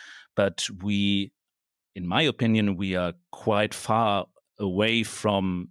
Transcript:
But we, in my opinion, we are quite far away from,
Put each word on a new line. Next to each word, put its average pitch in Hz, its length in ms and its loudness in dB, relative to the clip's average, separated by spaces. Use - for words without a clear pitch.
But 98 320 0
we, 101 500 0
in 90 120 -8
my 101 160 2
opinion, 110 540 2
we 95 200 -2
are 90 180 -2
quite 107 420 0
far 107 520 0
away 107 440 0
from, 95 680 -2